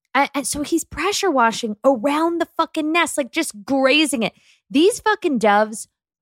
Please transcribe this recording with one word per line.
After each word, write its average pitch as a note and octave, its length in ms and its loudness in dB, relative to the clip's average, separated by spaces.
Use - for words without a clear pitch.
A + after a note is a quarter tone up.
I, C4+ 200 2
and C4+ 120 -4
so D4 160 -6
he's D#4 220 -2
pressure F#4 460 -2
washing A3+ 520 0
around D4 600 0
the - 60 -4
fucking D#4 340 -4
nest, E4+ 240 0
like, C#4 160 -4
just G#3 320 -6
grazing C4+ 580 2
it. - 120 -4
These D#4+ 300 2
fucking F#4 380 0
doves G#3+ 500 2